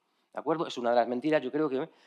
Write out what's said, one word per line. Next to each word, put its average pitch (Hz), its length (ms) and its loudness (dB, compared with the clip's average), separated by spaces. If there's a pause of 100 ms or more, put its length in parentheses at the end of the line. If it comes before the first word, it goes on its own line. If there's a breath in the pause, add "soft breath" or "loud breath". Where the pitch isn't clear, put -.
(320)
¿De - 80 -10
acuerdo? 160 260 -2
Es - 120 -10
una 120 100 0
de 120 80 4
las 117 100 6
mentiras, 131 360 0
yo 127 100 -6
creo 151 160 0
que 135 220 -4 (160 soft breath)